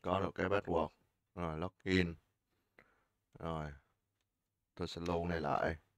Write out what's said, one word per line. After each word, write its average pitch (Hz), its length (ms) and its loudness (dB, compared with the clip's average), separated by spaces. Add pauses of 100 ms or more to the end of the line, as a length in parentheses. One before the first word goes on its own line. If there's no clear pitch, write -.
có 92 180 2
được 90 160 0
cái 92 100 0
password. 85 440 2 (460)
Rồi, 82 220 -4
login. 90 580 0 (1200)
Rồi. 80 320 -4 (1040)
Tôi 87 120 -4
sẽ 85 200 -8
lưu 85 200 2
này 85 140 0
lại. 73 360 0 (200)